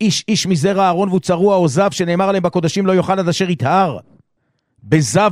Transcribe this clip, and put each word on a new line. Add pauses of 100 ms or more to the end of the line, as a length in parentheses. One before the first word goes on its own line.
"איש
איש
מזרע
אהרון
והוא
צרוע
או
זב",
שנאמר
עליהם
"בקודשים
לא
יאכל
עד
אשר
יטהר". (840)
בזב